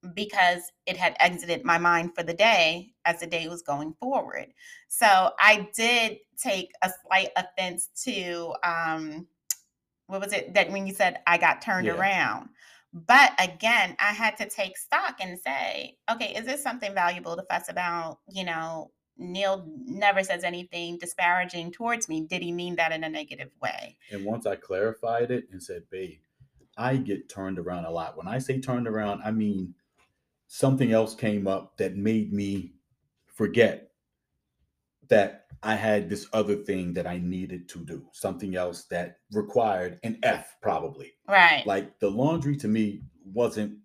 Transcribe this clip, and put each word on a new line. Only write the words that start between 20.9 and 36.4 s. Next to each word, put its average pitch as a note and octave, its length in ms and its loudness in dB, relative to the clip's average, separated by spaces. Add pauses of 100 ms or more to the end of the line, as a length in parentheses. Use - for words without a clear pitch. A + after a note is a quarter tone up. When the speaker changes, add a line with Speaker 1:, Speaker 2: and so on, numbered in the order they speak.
Speaker 1:
disparaging F3 720 -2
towards A#3 360 -4
me. D#3+ 140 -4
Did E3+ 200 -6
he F3 100 -6
mean F3 240 -4
that E3 180 0
in D#3+ 100 -4
a D#3+ 60 -4
negative D3 400 -12 (120)
way? - 360 -8 (140)
Speaker 2:
And G2 120 -8
once A2+ 220 -6
I G2+ 100 -2
clarified A2+ 760 -2
it B2 200 -4
and F#2 100 -16
said, F2 280 -14
"Babe, F2+ 300 -10 (580)
I B2+ 200 0
get G2+ 300 -4
turned F#2+ 320 -8
around F2 260 -6
a D#2+ 60 -6
lot." E2 240 -6
When E2+ 120 -12
I A2+ 100 -2
say C3 240 -2
turned B2 260 -2
around, G#2+ 380 -2
I A2 60 -2
mean G2+ 420 0 (760)
something C3+ 440 2
else A2 240 4
came G#2 320 0
up F#2+ 300 -4
that F#2 200 -2
made G#2+ 340 0
me G2 440 -4 (500)
forget G#2 640 2 (1160)
that G2+ 360 4 (180)
I A2 120 0
had G#2+ 340 0
this G2 240 -6
other G#2 220 2